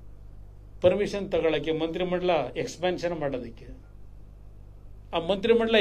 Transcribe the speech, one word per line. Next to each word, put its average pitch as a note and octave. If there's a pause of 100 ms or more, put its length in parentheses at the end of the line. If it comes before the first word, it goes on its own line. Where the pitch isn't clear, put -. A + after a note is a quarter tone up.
(800)
ಪರ್ಮಿಷನ್ G3
ತಗೊಳಕ್ಕೆ, D#3
ಮಂತ್ರಿಮಂಡಲ F3+ (320)
ಎಕ್ಸ್ಪ್ಯಾನ್ಷನ್ E3+
ಮಾಡೋದಕ್ಕೆ. A#2+ (1500)
ಆ F3 (100)
ಮಂತ್ರಿಮಂಡಲ A3+